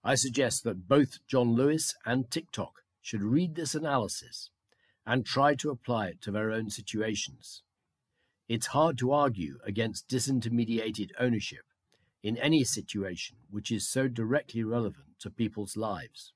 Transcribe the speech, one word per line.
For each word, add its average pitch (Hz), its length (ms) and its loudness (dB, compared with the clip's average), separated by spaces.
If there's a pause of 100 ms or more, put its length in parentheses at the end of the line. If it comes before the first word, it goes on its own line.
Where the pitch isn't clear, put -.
I 131 100 4
suggest 127 480 2
that 92 240 -4
both 139 400 4
John 120 280 4
Lewis 147 500 2
and 127 260 0
TikTok - 520 -6 (200)
should 101 220 -6
read 151 320 2
this 160 180 -4
analysis 143 760 -4 (540)
and 117 220 2
try 139 300 4
to 151 140 -2
apply 117 360 -2
it 87 160 -10
to - 80 -6
their 107 220 0
own 110 180 -4
situations. - 920 -6 (840)
It's 113 220 -2
hard 151 300 4
to 127 120 0
argue 110 540 2
against 110 440 -4
disintermediated 113 1080 0
ownership 120 460 -2 (580)
in 110 140 -2
any 143 260 4
situation 98 760 -4 (120)
which 104 220 -6
is 104 180 -2
so 131 160 2
directly 117 560 -2
relevant 110 560 -4
to - 100 -10
people's 107 480 -4
lives. 101 600 -6